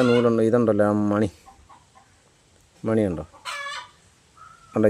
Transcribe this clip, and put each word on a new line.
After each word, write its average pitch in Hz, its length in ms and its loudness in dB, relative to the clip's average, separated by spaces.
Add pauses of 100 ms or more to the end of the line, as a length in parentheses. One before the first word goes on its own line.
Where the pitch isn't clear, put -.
നൂലുണ്ടോ, 120 400 2
ഇതുണ്ടല്ലോ 110 400 2
ആ 104 40 0 (200)
മണി, 107 160 0 (1600)
മണിയുണ്ടോ, 101 360 -2 (1500)
കണ്ടോ, 107 160 2